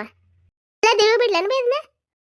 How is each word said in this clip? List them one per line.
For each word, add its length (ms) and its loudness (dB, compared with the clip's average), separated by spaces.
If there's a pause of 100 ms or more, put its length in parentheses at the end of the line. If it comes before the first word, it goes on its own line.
(840)
ಇಲ್ಲ, 240 2
ಇಳು 120 2
ಬಿಡ್ಲೇನು 280 0
ಬೇ 80 -2
ಇದನ್ನ? 180 -2 (640)